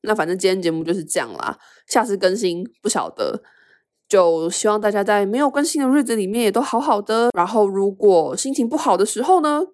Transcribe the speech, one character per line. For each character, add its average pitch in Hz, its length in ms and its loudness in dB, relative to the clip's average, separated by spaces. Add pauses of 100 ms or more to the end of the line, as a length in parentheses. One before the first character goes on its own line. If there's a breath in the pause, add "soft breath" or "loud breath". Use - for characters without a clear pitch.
那 214 140 -2
反 165 120 -2
正 185 100 -2
今 185 120 0
天 190 100 0
节 170 120 0
目 160 120 -4
就 165 100 -2
是 180 120 -4
这 160 140 -4
样 113 140 -8
啦， - 240 -10 (300 soft breath)
下 233 160 0
次 202 140 -4
更 185 180 0
新 180 280 -4 (180)
不 - 80 -4
晓 90 220 -4
得， 80 300 -6 (680 soft breath)
就 170 400 2
希 - 180 -4
望 208 140 0
大 214 80 0
家 202 140 0
在 208 220 2
没 208 120 -2
有 285 120 2
更 285 140 -2
新 311 180 -2
的 262 60 0
日 277 160 4
子 233 120 -2
里 202 100 -2
面 226 180 -2
也 202 80 2
都 226 80 0
好 226 200 -2
好 269 200 0
的。 226 360 0
然 175 100 2
后 208 220 2
如 196 240 0
果 175 440 4
心 269 160 -6
情 254 160 0
不 262 80 -4
好 247 220 2
的 208 80 4
时 240 160 -6
候 349 200 4
呢 302 200 0 (120)